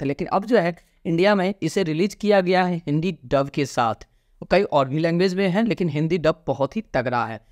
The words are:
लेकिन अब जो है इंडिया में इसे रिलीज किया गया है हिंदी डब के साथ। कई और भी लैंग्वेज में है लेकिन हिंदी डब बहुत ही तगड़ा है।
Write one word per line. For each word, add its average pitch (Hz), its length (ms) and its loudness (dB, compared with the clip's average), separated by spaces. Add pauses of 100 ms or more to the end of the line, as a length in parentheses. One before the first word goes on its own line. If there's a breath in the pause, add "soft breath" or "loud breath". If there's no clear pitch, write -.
लेकिन 139 240 -4
अब 196 180 -2
जो 233 120 2
है 170 180 0 (300)
इंडिया 180 300 2
में 190 260 0
इसे 175 220 -2
रिलीज 165 300 -2
किया 202 280 2
गया 180 220 2
है 180 140 -2
हिंदी 160 480 -4
डब 139 240 0
के 143 160 -2
साथ। 117 420 -2 (440)
कई 185 120 4
और 139 260 0
भी 147 100 -2
लैंग्वेज 170 360 0
में 190 120 0
है 202 180 0
लेकिन 175 240 -2
हिंदी 156 280 0
डब 156 300 0
बहुत 135 280 -2
ही 214 80 -6 (100)
तगड़ा 120 320 0
है। 110 260 -10